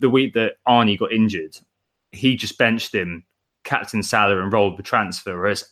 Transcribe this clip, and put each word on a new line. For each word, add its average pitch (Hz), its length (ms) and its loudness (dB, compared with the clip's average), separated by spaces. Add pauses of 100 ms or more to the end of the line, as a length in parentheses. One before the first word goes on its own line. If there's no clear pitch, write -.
The 135 80 2
week 131 240 2
that 113 220 0 (120)
Arnie 113 320 4
got 104 140 -4
injured, 98 460 0 (540)
he 131 240 0
just - 200 -8
benched 113 380 0
him 90 300 -6 (460)
captain 113 320 -4
Salah 101 400 0
and 98 100 -4
rolled 101 240 2
the 101 60 -12 (100)
transfer, 98 440 -2
whereas 95 360 -2